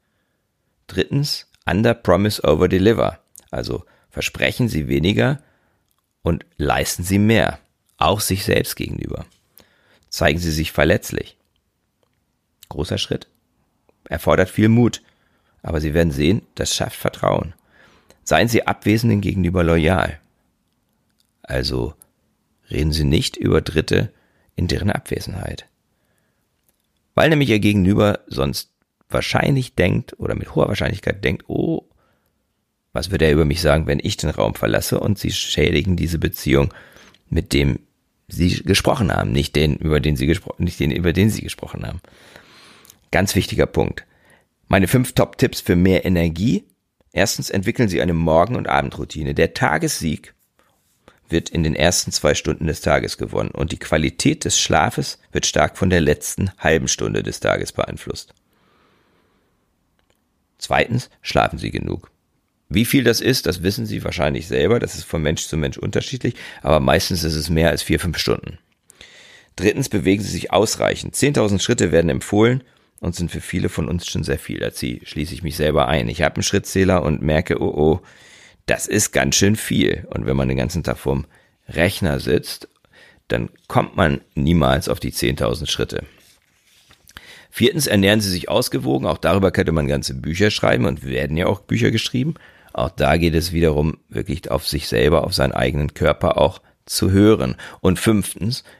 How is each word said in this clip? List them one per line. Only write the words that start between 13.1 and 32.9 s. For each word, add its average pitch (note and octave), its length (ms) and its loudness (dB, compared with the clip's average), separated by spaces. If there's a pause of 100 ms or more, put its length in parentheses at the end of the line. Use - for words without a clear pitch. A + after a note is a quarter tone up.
Erfordert D#2 400 2
viel G#2+ 180 2
Mut. A2+ 340 4 (640)
Aber D#2+ 140 -2
Sie D2+ 140 -2
werden E2 180 2
sehen, D2 300 2 (140)
das - 200 -4
schafft - 220 -6
Vertrauen. - 560 -2 (720)
Seien F#2 240 2
Sie A2+ 180 0
Abwesenden A2 540 2
gegenüber F2+ 420 0
loyal. E2 560 2 (1200)
Also B1+ 520 -4 (760)
reden - 220 0
Sie D2+ 140 0
nicht - 320 0
über F#2 240 2
Dritte - 500 0 (460)
in F2 100 0
deren - 240 -2
Abwesenheit. - 720 -8 (1500)
Weil - 140 4
nämlich D3 200 4
Ihr G#2+ 100 4
Gegenüber G#2 680 4
sonst - 440 -4 (360)
wahrscheinlich - 680 -2
denkt G#2 440 0
oder - 160 -4
mit G#2 180 -8
hoher - 140 2
Wahrscheinlichkeit - 560 -4
denkt, - 240 -2
„Oh, - 360 -2 (1080)